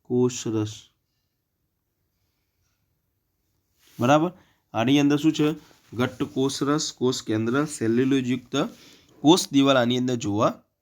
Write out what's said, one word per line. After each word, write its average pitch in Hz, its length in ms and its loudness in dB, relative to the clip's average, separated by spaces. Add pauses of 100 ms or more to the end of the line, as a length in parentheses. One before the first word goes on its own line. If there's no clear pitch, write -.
(100)
કોષ 123 360 0
રસ, 110 280 -4 (3250)
બરાબર? 151 320 2 (440)
આની 127 260 2
અંદર 143 180 2
શું 151 140 2
છે? 151 160 0 (440)
ઘટ્ટ 127 420 -4
કોષ 135 280 -2
રસ, 147 300 -2
કોષ 127 300 -2
કેન્દ્ર, 110 320 -2 (160)
સેલ્યુલોઝ 123 580 0
યુક્ત 123 260 -6 (680)
કોષ 175 260 6
દિવાલ 139 300 4
આની 123 240 2
અંદર 127 160 -2
જોવા 113 340 0 (300)